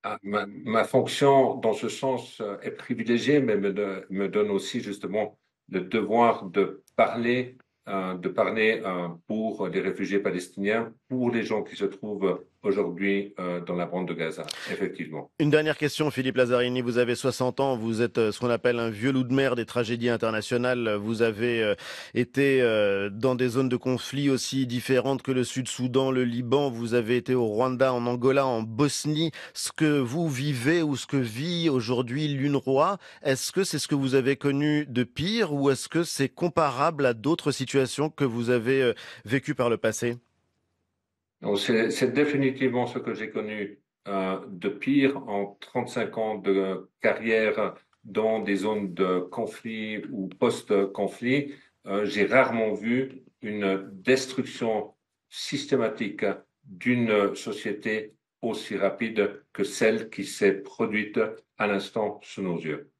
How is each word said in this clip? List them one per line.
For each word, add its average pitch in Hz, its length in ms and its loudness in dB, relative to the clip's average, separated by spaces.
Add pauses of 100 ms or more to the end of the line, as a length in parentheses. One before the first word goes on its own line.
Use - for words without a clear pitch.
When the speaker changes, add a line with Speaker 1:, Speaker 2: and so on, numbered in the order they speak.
Speaker 1:
Ah, 101 200 -6
ma, 101 240 -2
ma 110 360 0
fonction 135 720 4
dans 113 160 2
ce 113 140 -4
sens, 123 540 -4
euh, 98 220 -6
est - 80 -6
privilégiée, 120 680 2
mais 113 160 2
me 98 160 0
do-, 95 380 -4
me 95 200 -2
donne 104 200 2
aussi 101 320 -2
justement 98 560 -6 (320)
le 92 120 -2
devoir 107 640 2
de 92 360 -2 (140)
parler, 120 600 0 (320)
euh, 95 280 -4
de 90 120 -6
parler, 110 560 2
euh, 90 260 -4 (180)
pour 110 400 -4
les 90 120 -2
réfugiés 95 380 -2
palestiniens, 101 760 -2 (160)
pour 127 220 0
les 117 140 0
gens 107 180 -2
qui - 140 -10
se 101 100 -4
trouvent 95 580 -2 (200)
aujourd'hui, 98 760 0
euh, 87 200 -4
dans 87 140 -6
la 87 140 -2
bande 90 200 -4
de 85 60 -4
Gaza, 80 320 -6 (260)
effectivement. 78 680 -6
Speaker 2:
Une 147 100 6
dernière 151 300 4
question, 151 320 0
Philippe 131 260 -2
Lazzarini. 123 440 2
Vous 120 180 0
avez 120 160 2
soixante 127 440 -2
ans, 135 160 2
vous 113 280 0
êtes, 120 160 0
euh, 107 120 4
ce - 80 -8
qu'on 123 120 0
appelle 120 260 2
un 117 140 -2
vieux 110 200 -2
loup 131 120 2
de 123 100 -2
mer 135 220 2
des 117 100 -4
tragédies 120 440 -2
internationales. 117 840 0
Vous 107 300 0
avez, 113 400 2
euh, 104 100 2 (400)
été, 131 480 4
euh, 104 480 4
dans 120 240 0
des 127 140 0
zones 127 200 0
de 123 100 0
conflit 131 520 -2
aussi 135 380 -2
différentes 123 560 0
que 135 80 -2
le 127 120 2
Sud-Soudan, 127 680 0
le 127 120 2
Liban. 123 460 2
Vous 117 240 -4
avez 120 240 2
été 123 160 0
au 123 140 4
Rwanda, 127 480 2
en 120 100 0
Angola, 127 400 2
en 120 160 0
Bosnie. 147 680 0 (240)
Ce - 160 -6
que 151 260 2
vous 143 320 0
vivez 143 540 2
ou 147 120 0
ce - 120 -8
que 143 100 -2
vit 147 500 -2
aujourd'hui 123 600 0
l'unrwa, 143 720 2 (240)
est-ce 135 280 0
que 190 120 0
c'est 151 160 -2
ce - 80 -6
que 151 80 0
vous 135 180 0
avez 135 220 4
connu 147 500 0
de 123 180 0
pire 190 480 -2
ou 139 200 4
est-ce - 180 -2
que 165 140 0
c'est 139 260 -2
comparable 147 800 2
à 120 80 4
d'autres 143 360 0
situations 135 600 0
que - 120 -2
vous 120 280 0
avez, 127 320 2
euh, 117 100 2 (320)
vécues 131 300 -2
par 120 160 2
le 110 60 2
passé ? 120 400 -2 (1300)
Speaker 1:
Non, 104 120 0
c'est, 110 340 2
c'est 120 240 0
définitivement 131 720 2
ce 117 140 -6
que 113 160 -6
j'ai 107 160 -8
connu, 107 480 -8 (280)
euh, 95 300 -2 (100)
de 98 220 -6
pire 135 480 2 (100)
en 101 320 -4
trente-cinq 117 600 -4
ans 110 160 -2
de 95 520 0 (140)
carrière 110 720 2 (300)
dans 110 340 0
des 98 200 0
zones 101 360 -2
de 92 280 2
conflit 107 880 -8
ou 95 160 -6
post-conflit. 113 1300 0 (320)
Euh, 101 180 0
j'ai 98 220 0
rarement 117 460 4
vu 120 500 -2 (180)
une 98 500 -2
destruction 113 1040 -2 (360)
systématique 113 960 -2 (380)
d'une 107 680 2
société 107 800 -6 (300)
aussi 107 340 -4
rapide 104 720 0
que 98 120 -2
celle 113 480 2
qui 101 140 -8
s'est 98 280 2
produite 104 640 -4 (380)
à 107 80 0
l'instant 101 560 -2
sous - 220 -10
nos 87 160 -2
yeux. 78 400 -8